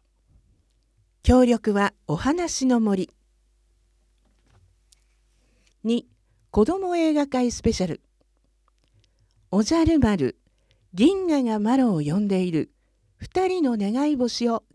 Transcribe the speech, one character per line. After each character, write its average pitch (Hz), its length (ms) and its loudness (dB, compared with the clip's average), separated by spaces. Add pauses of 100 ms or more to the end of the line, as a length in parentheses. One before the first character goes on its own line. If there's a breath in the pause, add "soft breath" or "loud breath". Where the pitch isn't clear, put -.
(1200)
協 254 220 6
力 226 300 0
は 202 180 0 (140)
お 151 100 -4
話 302 500 -2
の 247 140 2
森。 202 300 -2 (2750)
二、 233 240 -2 (440)
子 208 140 2
ど 359 140 -2
も 359 180 -4
映 320 180 2
画 285 120 0
会 247 240 -2
ス - 120 -10
ペ 233 100 0
シ 185 120 -4
ャ - 20 -4
ル。 160 140 -8 (1500)
お 202 120 2
じ 320 120 -2
ゃ 330 100 4
る 320 140 4
丸、 202 400 0 (560)
銀 359 340 2
河 285 140 0
が 220 160 -2
マ 226 200 0
ロ 233 160 2
を 151 80 -2
呼 151 180 -2
ん 208 80 -2
で 185 140 0
い 180 100 -4
る、 151 180 -2 (460)
二 370 320 -4
人 359 160 -2
の 240 140 0
願 240 320 -2
い 294 60 -2
星 233 320 -2
を 226 160 -4 (100)